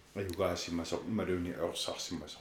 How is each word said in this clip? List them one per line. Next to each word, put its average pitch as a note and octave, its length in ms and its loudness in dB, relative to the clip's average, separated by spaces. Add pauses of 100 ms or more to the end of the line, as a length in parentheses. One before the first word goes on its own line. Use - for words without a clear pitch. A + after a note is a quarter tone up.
(160)
Ajugaasimaso, F2 920 0
imaluni F2+ 420 2
eorsarsimaso. - 920 -2